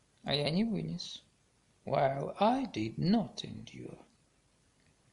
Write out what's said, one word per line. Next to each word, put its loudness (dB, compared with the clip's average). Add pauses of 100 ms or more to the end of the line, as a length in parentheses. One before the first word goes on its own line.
(240)
А 0
я 2
не 2
вынес. -4 (640)
While 2
I 4
did -4
not 2
endure. -12 (1160)